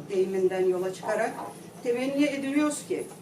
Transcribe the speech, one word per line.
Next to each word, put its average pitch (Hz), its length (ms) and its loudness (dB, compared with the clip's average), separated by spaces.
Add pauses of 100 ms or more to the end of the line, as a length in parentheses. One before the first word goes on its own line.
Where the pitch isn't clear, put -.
deyiminden 190 560 2
yola 185 280 2
çıkarak 220 400 -2 (500)
temenni 269 420 2
ediliyoruz 277 640 0
ki 156 160 -2 (180)